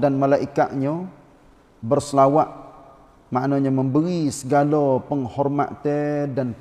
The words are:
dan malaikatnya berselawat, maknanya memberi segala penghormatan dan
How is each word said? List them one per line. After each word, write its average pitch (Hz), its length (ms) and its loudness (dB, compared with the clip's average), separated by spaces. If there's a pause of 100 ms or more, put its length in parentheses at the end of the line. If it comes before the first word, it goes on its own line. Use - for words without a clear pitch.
dan 139 160 2
malaikatnya 139 880 0 (800)
berselawat, 139 640 2 (800)
maknanya 139 400 0
memberi 143 640 0
segala 143 720 2
penghormatan 143 1300 -2
dan 123 280 -4